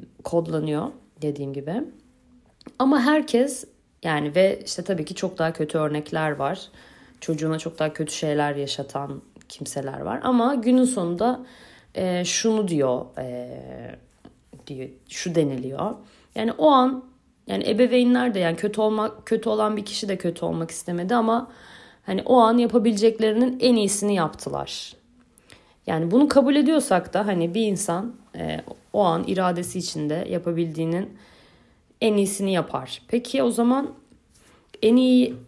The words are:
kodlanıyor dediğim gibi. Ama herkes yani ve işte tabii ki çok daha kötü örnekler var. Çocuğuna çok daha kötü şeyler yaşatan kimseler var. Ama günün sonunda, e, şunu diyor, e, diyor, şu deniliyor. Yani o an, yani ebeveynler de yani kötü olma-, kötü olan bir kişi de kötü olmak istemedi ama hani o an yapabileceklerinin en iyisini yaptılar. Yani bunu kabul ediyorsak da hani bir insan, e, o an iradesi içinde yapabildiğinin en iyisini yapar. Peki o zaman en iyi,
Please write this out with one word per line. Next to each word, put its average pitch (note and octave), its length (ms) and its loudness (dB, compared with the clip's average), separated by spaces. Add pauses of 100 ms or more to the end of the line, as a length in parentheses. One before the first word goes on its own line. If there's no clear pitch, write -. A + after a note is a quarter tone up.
(240)
kodlanıyor D#3+ 640 -2 (340)
dediğim C#3+ 300 -6
gibi. D#3 320 -6 (920)
Ama C4+ 220 4
herkes C#4+ 640 2 (380)
yani D3 320 -2
ve F#3 320 4
işte - 160 -8
tabii E3 220 -4
ki F3+ 100 -10
çok F#3 240 -6
daha E3 140 0
kötü D#3+ 260 -4
örnekler D3+ 520 -2
var. C#3+ 300 -4 (600)
Çocuğuna D#3+ 380 -2
çok E3 200 -10
daha D#3 140 -2
kötü D3+ 200 -6
şeyler D3 440 -2
yaşatan C#3+ 680 -8 (260)
kimseler C3+ 520 -10
var. G#3+ 220 -6
Ama B3+ 320 2
günün B3 300 4
sonunda, A3 600 -2 (480)
e, F3+ 300 -2
şunu G#3+ 440 0
diyor, C3+ 360 0 (140)
e, B2 300 -10 (1160)
diyor, C3 220 -10 (200)
şu - 260 -6
deniliyor. C#3+ 600 -2 (400)
Yani A3+ 180 -2
o D4+ 160 4
an, C4 360 4 (420)
yani G3 240 -2
ebeveynler B3 640 4
de F#3+ 40 -2
yani E3+ 180 0
kötü G#3 240 -2
olma-, G#3+ 460 -2
kötü A3+ 220 0
olan G#3+ 280 0
bir G3+ 80 -6
kişi - 240 -6
de F#3+ 80 -2
kötü E3+ 280 -4
olmak E3 260 -4
istemedi F3+ 440 -4
ama A#3 360 0 (520)
hani F#3+ 200 -4
o B3+ 140 4
an A#3 220 8
yapabileceklerinin A3+ 1040 2
en A#3+ 160 6
iyisini G3+ 380 0
yaptılar. - 800 -4 (920)
Yani E3+ 240 -2
bunu C#4 180 6
kabul C#4 280 4
ediyorsak C#4 580 2
da G3 120 0
hani F3 280 0
bir A3 120 0
insan, F#3+ 480 -2 (220)
e, D#3+ 240 -6 (320)
o G#3+ 80 2
an F3 260 2
iradesi F#3 520 -2
içinde D#3 520 -6
yapabildiğinin E3+ 840 -4 (840)
en G#3+ 160 2
iyisini G3 360 0
yapar. C3+ 560 -4
Peki B3 340 -2
o A#3+ 80 2
zaman B3 440 0 (880)
en A3+ 140 6
iyi, B3+ 400 6 (120)